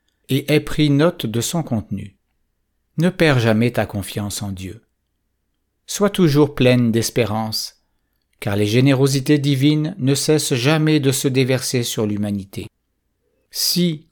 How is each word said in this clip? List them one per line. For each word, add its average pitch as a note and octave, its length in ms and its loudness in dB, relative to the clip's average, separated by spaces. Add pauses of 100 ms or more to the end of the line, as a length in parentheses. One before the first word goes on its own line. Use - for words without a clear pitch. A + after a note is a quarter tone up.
(280)
et C#3 240 -2
ai D3+ 60 4
pris D3+ 320 0
note D#3 360 2
de A2+ 140 -2
son D#3+ 220 -4
contenu. G2+ 540 -6 (800)
Ne E3 120 2
perds D#3+ 300 2
jamais A2+ 320 2
ta G#2+ 160 -2
confiance G2+ 560 -8
en G#2 80 -6
Dieu. F#2 320 -12 (1040)
Sois G3+ 240 -2
toujours D3 460 4
pleine B2 340 4
d'espérance, A2 920 -4 (560)
car G2+ 160 -4
les G#2 100 2
générosités C3+ 720 2
divines C#3+ 600 0
ne C3+ 180 0
cessent D3+ 380 0
jamais D#3 440 2
de C3+ 140 2
se C3+ 160 -2
déverser B2+ 560 0
sur A#2 200 -4
l'humanité. G2+ 640 -6 (840)
Si, F3 600 -2